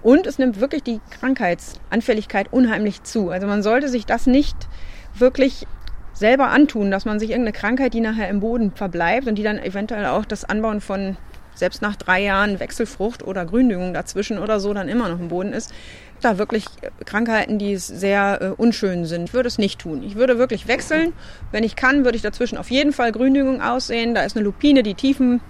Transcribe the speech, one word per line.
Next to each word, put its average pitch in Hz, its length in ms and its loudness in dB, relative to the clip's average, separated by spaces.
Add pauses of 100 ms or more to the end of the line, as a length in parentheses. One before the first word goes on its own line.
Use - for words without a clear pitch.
Und 285 240 6
es 277 100 -6
nimmt 247 220 2
wirklich 277 240 0
die 226 160 -4 (100)
Krankheitsanfälligkeit 214 1400 -2
unheimlich 214 520 2
zu. 196 260 -2
Also 185 180 -4
man 202 160 0
sollte 247 240 2
sich 247 180 -2
das - 220 2
nicht 269 280 4 (640)
wirklich 254 480 4 (480)
selber 220 360 4
antun, 226 420 4
dass 196 140 -2
man 214 140 -2
sich 220 100 -4
irgendeine 226 240 -2
Krankheit, 247 400 0
die 226 80 0
nachher 220 260 -2
im 196 140 0
Boden 226 340 0
verbleibt 180 520 0
und 220 80 0
die 208 80 -4
dann 214 140 0
eventuell 202 480 -4
auch 170 200 0
das - 180 -6
Anbauen 214 380 -2
von, 196 340 -4 (400)
selbst - 260 -4
nach 208 140 -2
drei 185 260 0
Jahren 202 380 0
Wechselfrucht - 640 -6
oder 190 220 -6
Gründüngung 180 480 2
dazwischen 190 460 -4
oder 208 200 0
so 202 140 -2
dann 190 160 -4
immer 226 180 0
noch 175 120 -4
im 170 100 -6
Boden 185 240 -4
ist, - 200 -8 (460)
da 220 180 2
wirklich 214 280 -2 (400)
Krankheiten, 220 520 0
die 202 200 -2
sehr, 196 640 0
äh, 190 80 -2
unschön 190 560 0
sind, 170 280 -6
würde 247 140 0
es 240 100 -4
nicht 196 220 0
tun. 151 240 -8
Ich 202 120 -8
würde 240 220 4
wirklich 240 300 0
wechseln. 311 460 0 (380)
Wenn 214 120 0
ich 226 120 -2
kann, 269 280 4
würde 233 140 2
ich - 40 -4
dazwischen - 360 -2
auf - 120 -10
jeden 285 220 2
Fall 240 220 0
Gründüngung 262 480 2
aussehen. 240 520 0
Da 226 80 2
ist - 140 -2
eine 220 80 2
Lupine, 262 400 6
die 202 120 -2
Tiefen 254 540 2